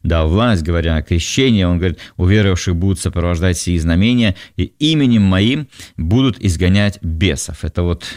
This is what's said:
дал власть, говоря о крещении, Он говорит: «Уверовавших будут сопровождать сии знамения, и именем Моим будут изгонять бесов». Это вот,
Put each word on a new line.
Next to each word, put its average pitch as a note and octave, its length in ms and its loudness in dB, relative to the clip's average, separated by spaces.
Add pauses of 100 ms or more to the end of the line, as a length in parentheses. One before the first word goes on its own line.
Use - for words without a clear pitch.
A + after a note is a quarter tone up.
дал D#2+ 280 0
власть, G#2 320 2
говоря E2 340 -2
о D#2 60 -2
крещении, G2+ 600 0
Он F2 140 2
говорит: E2+ 220 -2 (180)
«Уверовавших F#2+ 580 2
будут F2+ 260 0
сопровождать F2 580 -2
сии F2+ 180 -2
знамения, F#2+ 580 2 (220)
и F#2 80 -2
именем C#3+ 580 2
Моим G#2 460 2 (300)
будут A2+ 440 0
изгонять F#2+ 600 0
бесов». E2 640 -4
Это E2+ 160 -4
вот, F2 240 -2 (100)